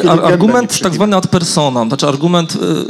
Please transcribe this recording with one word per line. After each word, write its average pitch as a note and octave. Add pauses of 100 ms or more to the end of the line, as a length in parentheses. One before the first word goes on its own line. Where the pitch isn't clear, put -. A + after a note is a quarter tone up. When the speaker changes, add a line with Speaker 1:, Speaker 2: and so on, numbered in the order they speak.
Speaker 1:
chwilę -
Speaker 2:
ar-, E3
Speaker 1:
gębę -
mi E3
Speaker 2:
argument A3+
Speaker 1:
przybił. -
Speaker 2:
tak F#3
zwany G3+
ad F#3
personam, C#3+
znaczy C#3
argument, E3 (320)